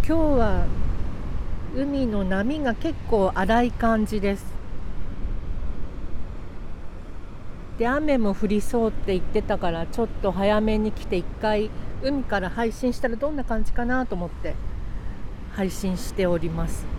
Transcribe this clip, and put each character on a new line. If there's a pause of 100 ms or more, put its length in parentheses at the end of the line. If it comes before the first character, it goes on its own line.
今
日 (160)
は (1080)
海
の
波
が
結 (160)
構
荒
い
感
じ
で
す。 (3250)
で、
雨
も
降
り
そ
う
っ
て
言
っ
て
た
か
ら、
ち
ょ
っ (140)
と
早
め
に
来
て、
一 (160)
回 (320)
海
か
ら
配
信
し
た
ら
ど
ん
な
感
じ
か
な
と
思
っ
て (1000)
配
信
し
て
お
り
ま
す。 (140)